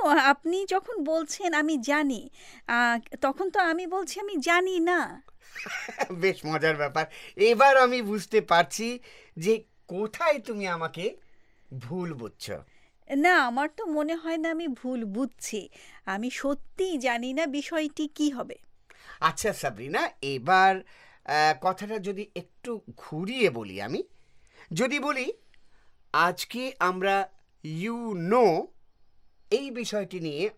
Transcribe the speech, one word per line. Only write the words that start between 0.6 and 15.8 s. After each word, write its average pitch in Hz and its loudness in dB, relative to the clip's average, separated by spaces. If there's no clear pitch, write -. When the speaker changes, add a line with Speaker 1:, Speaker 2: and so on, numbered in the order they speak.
Speaker 1:
যখন 381 -2
বলছেন 320 -2
আমি 302 2
জানি, 277 -2
আহ, 233 0
তখন 294 -2
তো 403 0
আমি 349 0
বলছি 370 -4
আমি 403 -6
জানি 349 2
না। 330 0
Speaker 2:
<laughs> - -8
বেশ 180 0
মজার 156 2
ব্যাপার। 147 -2
এবার 240 8
আমি 247 6
বুঝতে 208 0
পারছি 208 2
যে 220 2
কোথায় 220 0
তুমি 208 -6
আমাকে 170 -4
ভুল 160 -8
বুঝছো। 107 -12
Speaker 1:
না, 311 4
আমার 262 -2
তো 440 -8
মনে 302 -2
হয় 330 -4
না 320 -2
আমি 330 -4
ভুল 254 -6
বুঝছি। 214 -6